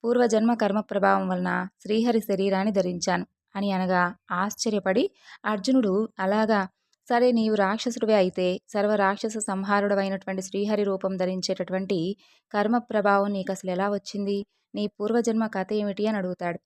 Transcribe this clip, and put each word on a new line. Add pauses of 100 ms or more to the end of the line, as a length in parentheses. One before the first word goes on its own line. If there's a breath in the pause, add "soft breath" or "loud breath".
పూర్వజన్మ
కర్మ
ప్రభావం
వలన (140)
శ్రీహరి
శరీరాన్ని
ధరించాను" (300)
అని
అనగా (160)
ఆశ్చర్యపడి (340 loud breath)
అర్జునుడు, (100)
"అలాగా? (420)
సరే,
నీవు
రాక్షసుడివే
అయితే (100)
సర్వ
రాక్షస
సంహారుడవైనటువంటి
శ్రీహరి
రూపం
ధరించేటటువంటి (340 soft breath)
కర్మ
ప్రభావం
నీకు
అసలు
ఎలా
వచ్చింది? (300)
నీ
పూర్వజన్మ
కథ
ఏమిటి?"
అని
అడుగుతాడు.